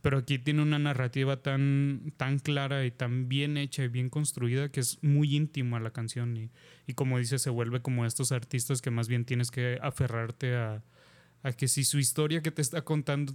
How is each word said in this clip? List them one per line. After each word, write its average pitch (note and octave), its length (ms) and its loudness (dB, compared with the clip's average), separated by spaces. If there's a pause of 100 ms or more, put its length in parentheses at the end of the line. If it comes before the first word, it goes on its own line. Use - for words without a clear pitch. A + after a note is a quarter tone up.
Pero C3+ 160 2
aquí C3 200 -2
tiene D3+ 240 2
una D3+ 160 4
narrativa C3+ 640 0
tan, C#3 720 2
tan C3+ 220 0
clara C#3 480 0
y A#2+ 60 -2
tan B2 360 -2
bien C#3+ 280 0
hecha C#3+ 260 -4
y B2+ 60 0
bien B2+ 220 -2
construida C3+ 600 0
que - 80 -4
es - 240 -4
muy D3 320 4
íntima C3 460 0
la A#2 120 -4
canción A#2+ 440 -4
y, A2 140 -8 (360)
y C3 80 -8
como B2+ 240 2
dices, B2 240 0
se C3+ 80 0
vuelve A#2+ 320 0
como A#2+ 240 0
estos A#2+ 240 0
artistas B2 500 -2
que B2+ 120 -2
más A#2 160 0
bien A#2+ 160 2
tienes B2 260 0
que B2 320 -2
aferrarte B2 720 -2
a, A2 280 -2 (600)
a C3 100 -2
que C3+ 160 0
si C#3 160 2
su D3 140 2
historia D3+ 440 2
que D#3 100 -2
te D#3 100 -2
está D#3 200 -2
contando C#3+ 520 0